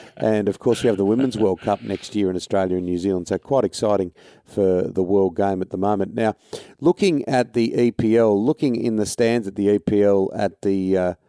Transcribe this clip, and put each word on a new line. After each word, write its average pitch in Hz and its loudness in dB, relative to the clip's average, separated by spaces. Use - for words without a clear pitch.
And, 107 0
of 98 -4
course, 120 0
we 127 2
have 101 2
the 98 0
Women's 117 0
World 98 0
Cup 104 -2
next 104 -8
year 101 0
in 92 -2
Australia 95 -2
and 90 -4
New 90 -4
Zealand. 92 -2
So 95 -2
quite 131 -2
exciting 98 -2
for 92 0
the - -2
world 95 2
game 98 -2
at - -12
the 92 -8
moment. 98 -2
Now, 110 -2
looking 170 0
at 123 0
the 117 0
E 120 2
P 113 2
L, 107 4
looking 135 0
in 113 -2
the 104 0
stands 117 0
at 98 -12
the 101 0
E 104 4
P 101 2
L, 101 4
at 101 -4
the, 95 0
uh, 90 -2